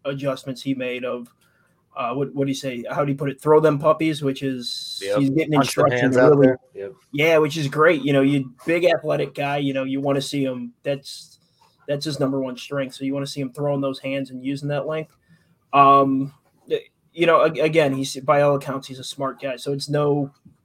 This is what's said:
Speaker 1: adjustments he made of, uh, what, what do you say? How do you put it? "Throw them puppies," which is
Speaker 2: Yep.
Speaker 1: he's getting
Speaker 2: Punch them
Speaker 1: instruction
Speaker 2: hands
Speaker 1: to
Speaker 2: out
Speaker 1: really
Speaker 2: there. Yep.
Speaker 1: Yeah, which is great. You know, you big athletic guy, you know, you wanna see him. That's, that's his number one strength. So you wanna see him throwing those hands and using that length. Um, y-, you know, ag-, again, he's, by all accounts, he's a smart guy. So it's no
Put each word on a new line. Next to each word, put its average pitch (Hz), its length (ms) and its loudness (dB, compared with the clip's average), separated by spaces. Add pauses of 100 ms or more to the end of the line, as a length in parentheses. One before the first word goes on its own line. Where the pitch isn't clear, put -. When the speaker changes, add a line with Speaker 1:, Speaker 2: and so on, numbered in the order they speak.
Speaker 1:
adjustments 135 560 -6
he 135 140 -4
made 127 300 -6
of, 123 280 -8 (640)
uh, 123 180 -6
what, 139 180 -6
what 139 120 -2
do 139 60 -4
you 131 40 -2
say? 123 340 -10
How 147 160 -2
do 143 60 -4
you 139 80 -4
put 143 100 -6
it? 135 120 -10
"Throw 151 180 6
them 156 180 4
puppies," 156 460 0
which 135 220 -4
is 123 580 -8
Speaker 2:
Yep. 101 160 0
Speaker 1:
he's 135 120 2
getting 151 240 0
Speaker 2:
Punch 135 200 2
them - 120 4
Speaker 1:
instruction 123 120 2
Speaker 2:
hands 127 180 2
Speaker 1:
to 123 60 6
Speaker 2:
out 135 80 8
Speaker 1:
really 143 160 8
Speaker 2:
there. 131 120 4 (160)
Yep. 98 180 -12 (180)
Speaker 1:
Yeah, 156 280 4
which 156 180 2
is 151 100 -2
great. 151 360 4
You 143 100 0
know, 139 80 4
you 139 340 0 (120)
big 170 180 0
athletic 151 500 0
guy, 143 220 -4
you 139 160 -2
know, 135 100 -4
you 135 180 -4
wanna 139 200 0
see 139 240 -4
him. 123 300 -8 (100)
That's, - 560 -10 (480)
that's 143 160 -4
his 147 160 -6
number 135 200 -2
one 127 160 -8
strength. 135 380 -8
So 135 100 -12
you 135 100 -4
wanna 139 120 -6
see 143 140 -10
him 127 120 -8
throwing 143 280 -4
those 135 180 -4
hands 135 320 -8
and 127 140 -14
using 139 240 -6
that 143 180 -4
length. 156 300 -8 (560)
Um, 139 640 6 (340)
y-, 151 160 -4 (280)
you 165 140 0
know, 160 180 6
ag-, 160 140 0
again, 156 360 2
he's, 135 260 -6
by 143 220 2
all 143 120 4
accounts, 135 320 -6
he's 131 140 -16
a 131 40 -16
smart 131 360 -8
guy. 131 160 -6
So 143 160 -6
it's 139 160 -8
no 147 420 0 (340)